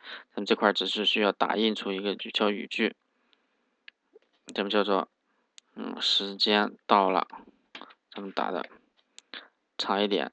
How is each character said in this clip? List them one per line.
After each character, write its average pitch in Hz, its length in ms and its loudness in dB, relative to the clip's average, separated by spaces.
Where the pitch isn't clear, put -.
咱 - 60 -10
们 101 80 -4
这 113 80 2
块 107 160 6
儿 98 40 4
只 92 120 -2
是 101 200 -4
需 110 160 2
要 101 100 6
打 - 240 0
印 107 200 2
出 98 180 -6
一 95 80 -4
个 101 160 -2
小 104 160 2
语 101 180 -4
句， - 260 -2
咱 104 100 -2
们 101 60 -2
叫 104 140 2
做， 95 240 0
嗯， 92 260 -10
时 98 340 -2
间 104 400 2
到 98 240 6
了， 92 160 2
咱 101 120 -12
们 95 80 -10
打 - 180 -4
的 - 160 -6
长 101 260 0
一 104 40 2
点， 90 260 0